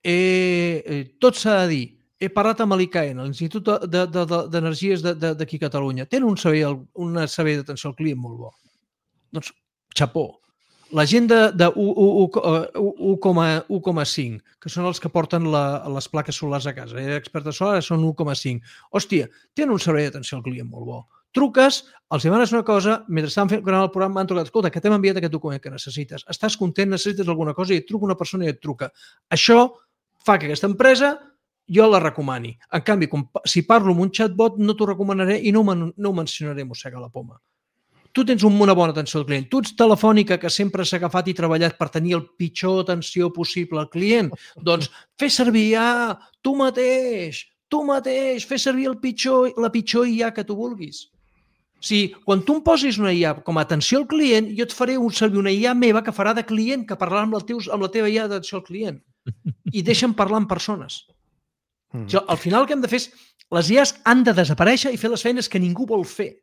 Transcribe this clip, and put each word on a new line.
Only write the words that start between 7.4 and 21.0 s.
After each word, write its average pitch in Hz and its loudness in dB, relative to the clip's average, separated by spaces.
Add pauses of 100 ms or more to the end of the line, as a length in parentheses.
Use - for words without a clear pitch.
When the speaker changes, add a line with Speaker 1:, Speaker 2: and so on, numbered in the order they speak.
Speaker 1:
d'atenció 143 -10
al 123 -16
client 151 -4
molt 117 -12
bo. 120 -16 (840)
Doncs, - -10 (400)
xapó. 147 -2 (640)
La 151 2
gent 240 4
de, 226 6 (120)
de 175 4
u, 202 2
u, 196 4 (180)
u, - 6
eh, 165 0 (100)
u, 196 0 (180)
u 190 2
coma, 175 4 (200)
u 196 -2
coma 165 0
cinc, 117 -6 (160)
que - -12
són 175 -4
els 180 -6
que 170 -6
porten 165 0
la, 143 0 (100)
les 135 -6
plaques 151 -6
solars 143 -4
a 127 -10
casa, 120 -12
eh, 139 -4
expertes 147 -8
solars 190 0
són 160 2
u 160 0
coma 147 -4
cinc. 120 -6 (300)
Hòstia, 185 0 (300)
tenen 285 0
un 190 -2
servei 151 0
d'atenció 135 -10
al 117 -14
client 123 -10
molt 117 -14
bo. 123 -12 (340)